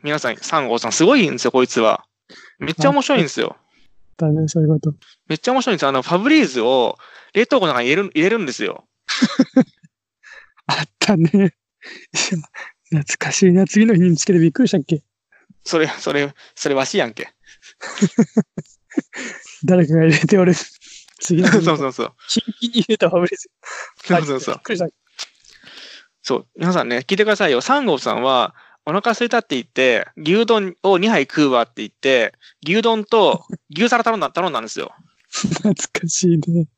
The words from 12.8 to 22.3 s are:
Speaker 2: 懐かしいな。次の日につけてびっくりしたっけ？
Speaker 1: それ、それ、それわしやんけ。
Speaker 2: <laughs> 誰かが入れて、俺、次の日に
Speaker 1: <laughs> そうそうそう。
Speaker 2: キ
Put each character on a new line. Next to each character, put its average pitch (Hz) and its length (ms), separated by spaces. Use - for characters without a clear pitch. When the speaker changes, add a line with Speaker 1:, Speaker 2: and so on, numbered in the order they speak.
Speaker 2:
懐 - 20
か 147 120
し 190 160
い 180 60
な。 190 140
次 214 200
の 226 80
日 170 60
に 175 160
つ - 80
け 202 80
て 175 60
び 165 100
っ 156 40
く - 100
り 233 60
し - 40
た - 60
っ 139 40
け？ 147 200
Speaker 1:
そ 165 140
れ、 156 80
そ - 260
れ、 143 220
そ - 140
れ 143 60
わ 135 120
し 208 120
や 143 80
ん 113 80
け。 - 180
Speaker 2:
<laughs> - 1200
誰 180 220
か 151 80
が 160 100
入 160 80
れ 151 60
て、 190 200
俺、 180 160
次 175 240
の 185 80
日 214 80
に 170 60
Speaker 1:
<laughs> - 0
そ 165 100
う 147 40
そ 139 100
う 127 40
そ 117 120
う。 - 80
Speaker 2:
キ - 120